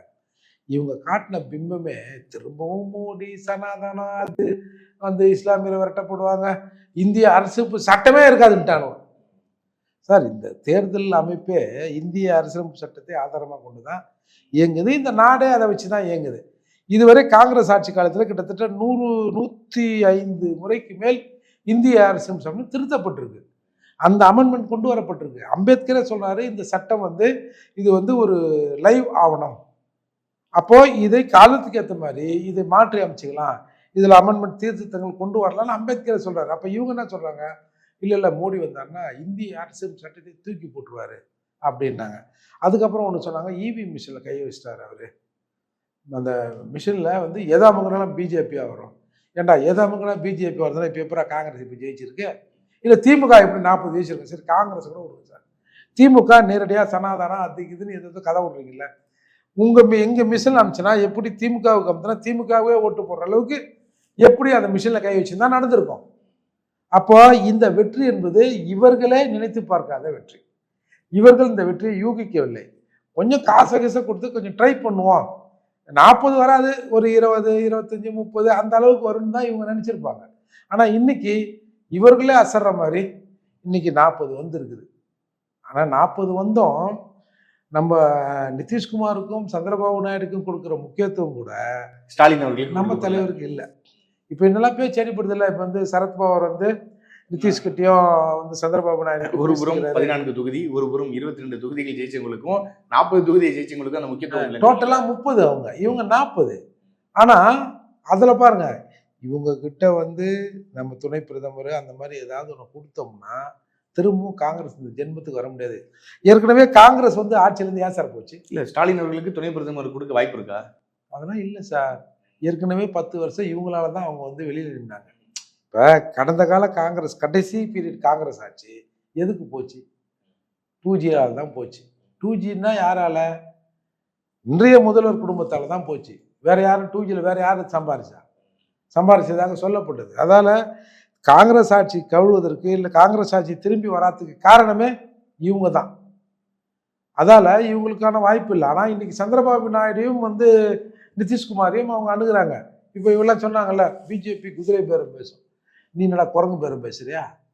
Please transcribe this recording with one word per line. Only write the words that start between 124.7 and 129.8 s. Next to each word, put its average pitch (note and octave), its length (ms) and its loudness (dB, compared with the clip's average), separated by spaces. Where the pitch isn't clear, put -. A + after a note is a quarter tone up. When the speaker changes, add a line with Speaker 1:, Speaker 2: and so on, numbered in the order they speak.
Speaker 1:
நின்னாங்க. A2 260 -20
இப்ப C#3+ 360 6
கடந்த E3 460 -2
கால F#3+ 240 0
காங்கிரஸ், E3+ 460 -6
கடைசி F#3+ 580 -4
பீரியட் E3+ 240 -10
காங்கிரஸ் C#3+ 440 -4
ஆட்சி A2 480 -20
எதுக்கு F3+ 320 -6
போச்சு? B2+ 420 -16